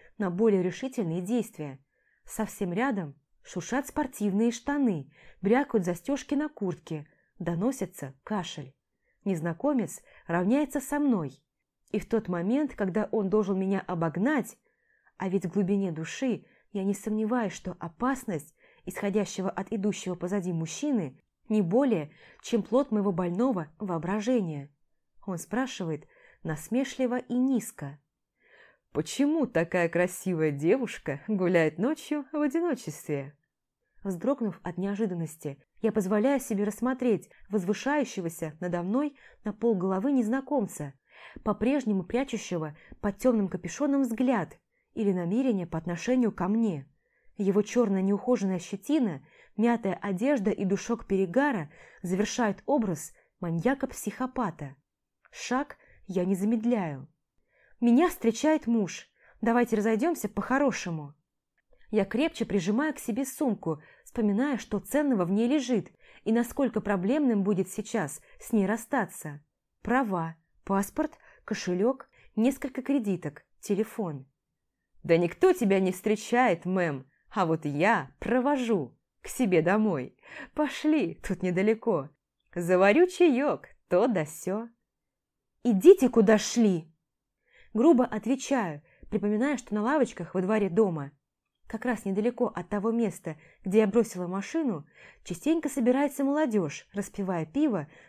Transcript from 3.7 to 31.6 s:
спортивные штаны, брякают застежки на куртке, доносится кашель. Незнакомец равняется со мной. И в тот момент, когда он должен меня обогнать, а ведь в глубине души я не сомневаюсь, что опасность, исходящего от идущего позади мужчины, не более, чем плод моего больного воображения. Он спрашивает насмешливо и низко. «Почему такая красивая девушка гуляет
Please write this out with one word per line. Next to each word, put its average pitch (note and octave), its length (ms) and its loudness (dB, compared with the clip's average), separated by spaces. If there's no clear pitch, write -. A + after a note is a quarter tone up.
спортивные G#3 640 0
штаны, A#3 600 -2
брякают A3+ 440 2
застежки C4 480 -4
на D4 160 0
куртке, E3 580 -8
доносится F3 760 -4
кашель. D#3+ 500 -8
Незнакомец F#3+ 760 -2
равняется A#3+ 520 0
со D4 200 -4
мной. G#3+ 420 0
И A3 80 0
в - 100 -10
тот A3 180 0
момент, G3+ 480 0
когда F#3 360 -2
он G3+ 180 0
должен G3 300 2
меня F#3+ 200 0
обогнать, F3+ 800 -2
а G3 120 -4
ведь F#3 160 -2
в E3 80 -6
глубине G3 380 0
души D#3+ 540 -4
я F#3+ 100 -4
не G3 100 0
сомневаюсь, G#3+ 600 -2
что - 260 -10
опасность, G#3 760 -4
исходящего G3 640 -2
от - 220 -8
идущего F#3+ 440 -4
позади F3+ 360 -4
мужчины, E3 680 -4
не G#3+ 140 2
более, F#3+ 500 2
чем A3 220 -2
плод C4+ 280 0
моего G#3 200 0
больного F3+ 680 -2
воображения. F#3 960 -2
Он F#3 120 -6
спрашивает E3+ 680 -6
насмешливо A#3+ 720 -2
и A#3+ 180 -6
низко. B3 640 -2
«Почему C#4+ 540 0
такая E3+ 440 0
красивая F3 600 0
девушка D#3+ 760 -2
гуляет F3 500 2